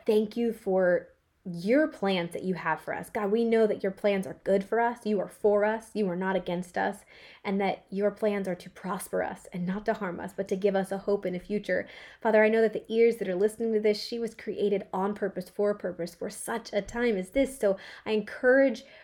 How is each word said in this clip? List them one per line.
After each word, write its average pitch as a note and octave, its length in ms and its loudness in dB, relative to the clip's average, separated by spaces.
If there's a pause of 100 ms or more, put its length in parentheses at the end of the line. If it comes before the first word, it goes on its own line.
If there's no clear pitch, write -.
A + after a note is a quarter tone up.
thank G#3+ 320 2
you A#3 160 0
for F#3 540 2 (420)
your G3+ 380 2
plans F#3+ 460 -2
that - 100 -8
you F#3 120 -2
have D#3+ 260 -2
for - 120 -8
us. F3 160 -8
God, G#3 220 -2
we A#3 140 2
know A3+ 240 4
that - 140 -4
your G3 100 -2
plans G3 340 0
are - 160 -12
good F#3+ 220 2
for A3 160 0
us. A#3 240 0
You G#3+ 160 0
are - 80 -4
for G#3 360 2
us. A3 300 -2
You G3+ 160 0
are F3 60 -2
not F#3 180 -2
against F3+ 420 -4
us. G3 200 -2 (480)
And G3 160 0
that F#3+ 280 -2
your G3+ 220 0
plans G3+ 380 -2
are F3+ 80 -2
to F#3 140 -14
prosper F#3 520 -6
us - 300 -8
and F3+ 120 -4
not G3 220 -4
to A3 80 0
harm F3+ 240 -6
us, F3+ 180 -8
but G3 120 -6
to G3+ 80 -2
give G3 180 2
us G3 160 0
a G3 80 -4
hope G3+ 260 -2
and F3+ 120 -4
a F3+ 40 -6
future. G3 460 -4 (340)
Father, G#3+ 220 4
I G#3+ 60 6
know A3+ 140 4
that G#3+ 100 2
the - 200 -8
ears A3+ 260 4
that F#3+ 100 -6
are F3+ 80 -2
listening G#3+ 380 0
to G#3+ 60 2
this, G#3+ 220 2
she A#3 160 -8
was A3+ 160 -6
created G3 480 -2 (100)
on G3 220 -2
purpose, F#3+ 340 -6
for G#3 220 0
a G#3 80 -2
purpose, F3 380 -8
for - 120 -8
such A3+ 440 -8
a G3+ 100 0
time A#3+ 340 -2
as F#3 140 -6
this. C4 260 2
So G3 200 2 (280)
I G#3+ 60 -6
encourage B3 720 4 (220)